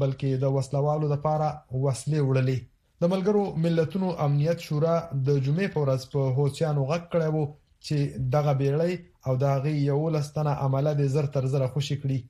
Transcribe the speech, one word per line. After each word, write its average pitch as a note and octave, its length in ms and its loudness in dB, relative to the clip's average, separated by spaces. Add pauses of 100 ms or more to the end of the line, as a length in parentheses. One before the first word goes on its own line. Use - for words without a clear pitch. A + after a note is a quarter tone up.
بلکې C3+ 300 0 (120)
د C3+ 140 2
وسلوالو D3 560 0
لپاره D3+ 360 0 (340)
وسلې D3 420 0
وړلې. C3 340 2 (420)
د E3+ 120 2
ملګرو G3 320 2 (200)
ملتونو E3+ 440 2 (160)
امنیت D3 420 2
شورا E3 300 2 (300)
د - 20 2 (160)
جمعې E3+ 300 0
په D#3 100 0
ورځ C3 180 0 (100)
په C#3+ 80 0 (180)
حوثیانو C#3+ 520 0
غږ E3+ 220 -2
کړی D#3+ 220 2
و D#3 100 0 (400)
چې D3+ 120 -2 (380)
دغه D3 260 4
بیړۍ D#3 340 0 (320)
او C3 60 0 (100)
د - 20 2 (100)
هغې C#3+ 200 -2 (160)
یولس D3+ 440 0
تنه D3+ 180 0 (120)
عمله C#3 340 2
دې C#3+ 160 2
زر D3 120 2 (100)
تر C3 80 0 (100)
زره C3 220 0
خوشي C#3+ 260 -2
کړي. C3+ 160 -2 (100)